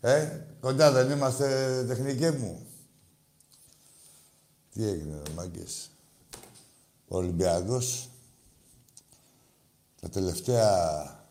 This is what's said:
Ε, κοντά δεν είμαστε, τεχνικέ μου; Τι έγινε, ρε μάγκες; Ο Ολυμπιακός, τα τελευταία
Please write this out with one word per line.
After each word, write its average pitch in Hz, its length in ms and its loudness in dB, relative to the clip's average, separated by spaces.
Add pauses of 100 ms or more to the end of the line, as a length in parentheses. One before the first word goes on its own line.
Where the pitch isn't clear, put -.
Ε, 147 400 2 (200)
κοντά 135 320 6
δεν 131 180 6
είμαστε, 131 720 0
τεχνικέ 131 460 0
μου; 117 360 -6 (2000)
Τι 110 120 -4
έγινε, 76 420 -6
ρε 78 60 -12
μάγκες; 87 580 -12 (1160)
Ο 87 80 -4
Ολυμπιακός, 90 920 0 (1900)
τα 87 80 -10
τελευταία 90 1200 0